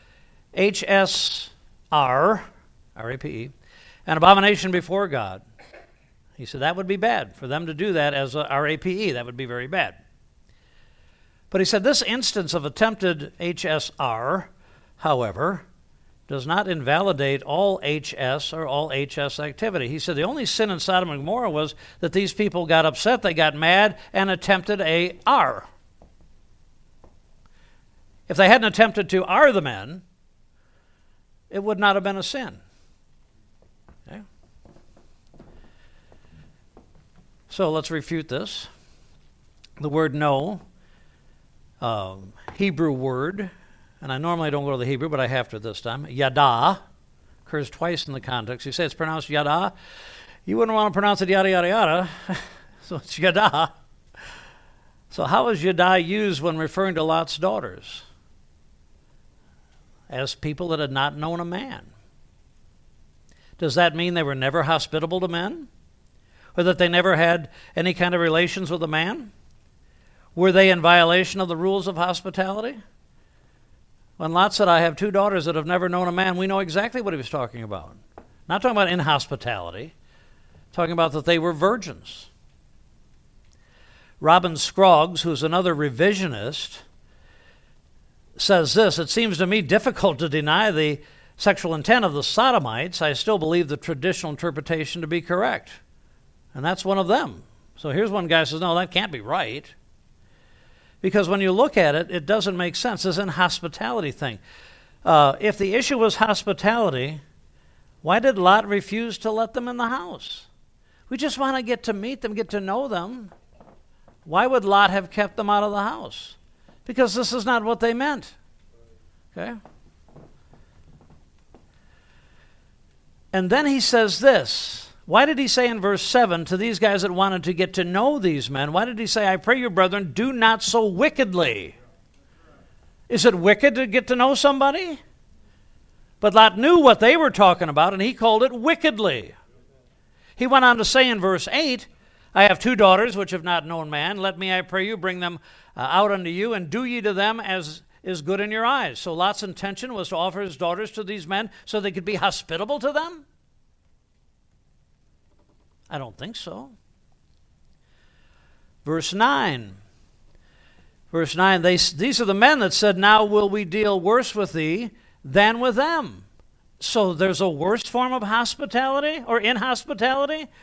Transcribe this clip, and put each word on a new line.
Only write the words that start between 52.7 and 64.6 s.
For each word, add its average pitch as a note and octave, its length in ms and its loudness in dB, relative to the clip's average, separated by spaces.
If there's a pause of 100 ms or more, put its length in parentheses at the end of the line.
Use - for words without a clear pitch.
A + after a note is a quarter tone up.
So E3+ 140 -10
it's - 200 -12
yada. E3+ 560 2 (1400)
So - 160 -4
how A3+ 220 2
is F#3+ 160 -2
yada F3+ 340 4
used F#3 440 -2
when D#3+ 160 -2
referring F3+ 360 -4
to D#3+ 80 -2
Lot's D#3+ 360 -2
daughters? E3 680 -6 (2000)
As C3 260 -8
people D3+ 340 -8
that D#3+ 100 -2
had C#3+ 120 -4
not C#3+ 260 -2
known E3 220 -6
a E3+ 60 -6
man. G3 460 -12 (1700)
Does D3+ 180 -2
that E3+ 200 4
mean F3 180 -2
they E3+ 100 0
were C#3 120 -4
never C#3 280 0